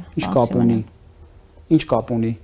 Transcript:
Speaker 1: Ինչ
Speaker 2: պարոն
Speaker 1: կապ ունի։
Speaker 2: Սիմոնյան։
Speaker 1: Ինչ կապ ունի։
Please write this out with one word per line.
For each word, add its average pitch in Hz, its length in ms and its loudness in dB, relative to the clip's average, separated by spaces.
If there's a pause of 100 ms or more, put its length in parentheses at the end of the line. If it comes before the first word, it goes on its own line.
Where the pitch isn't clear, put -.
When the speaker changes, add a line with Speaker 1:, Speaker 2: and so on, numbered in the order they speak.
Speaker 1:
Ինչ - 180 -4
Speaker 2:
պարոն - 80 -2
Speaker 1:
կապ 120 180 2
ունի։ 117 240 2
Speaker 2:
Սիմոնյան։ - 960 -10
Speaker 1:
Ինչ 156 120 4
կապ 113 280 -2
ունի։ 113 180 -2 (120)